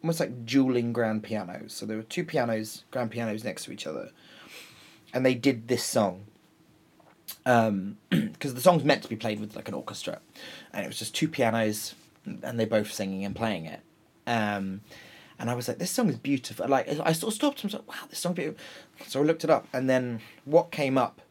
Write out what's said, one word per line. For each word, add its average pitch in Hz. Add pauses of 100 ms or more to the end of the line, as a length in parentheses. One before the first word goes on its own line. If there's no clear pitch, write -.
almost, 165
like, 131
dueling 123
grand 110
pianos. 95
So -
there 107
were 113
two 170
pianos, 117
grand 120
pianos 113
next -
to -
each -
other, 78 (1040)
and 131
they 131
did 120
this 123
song. 98 (1200)
Um, 110 (140)
<clears throat> -
'cause 135
the 127
song's 175
meant 135
to -
be 120
played 110
with, 104
like, -
an 98
orchestra, - (540)
and 101
it -
was -
just -
two 160
pianos, 110 (480)
and 117
they 113
both 107
singing 95
and 101
playing 101
it. 76 (460)
Um, 104 (580)
and 117
I 123
was 123
like, 123
"This 180
song 233
is 120
beautiful." 135
Like, 135
I, 147
I -
sort 160
of -
stopped 285
and 208
was 214
like, -
"Wow, -
this -
song 175
is 170
beautiful." 156 (460)
So -
I 147
looked 160
it 151
up, -
and 131
then 123 (240)
what 165
came 135
up - (100)